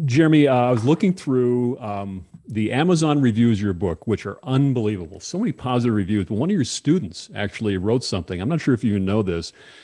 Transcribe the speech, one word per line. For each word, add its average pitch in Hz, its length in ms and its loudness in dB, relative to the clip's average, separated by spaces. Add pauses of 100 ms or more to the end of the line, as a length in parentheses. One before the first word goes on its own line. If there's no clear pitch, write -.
Jeremy, 151 420 6
uh, 131 80 4
I 123 160 4
was 113 120 2
looking 170 300 4
through, 123 680 0
um, 101 460 -8 (220)
the 107 240 -2
Amazon 156 480 2
reviews 117 400 2
of 101 40 -4
your 101 100 0
book, 85 320 -4
which 107 220 -2
are 98 160 -10
unbelievable. 107 760 -2
So - 200 -8
many 220 140 -2
positive 123 420 0
reviews. 101 300 0
But 113 100 -6
one 139 160 -2
of 214 40 0
your 143 100 0
students - 680 -4
actually 104 440 -4
wrote 110 260 0
something. 90 380 -4
I'm 104 80 -4
not 160 120 -2
sure 139 140 2
if 113 80 -2
you 117 80 0
even 98 140 0
know 104 180 2
this, 85 300 -6 (300)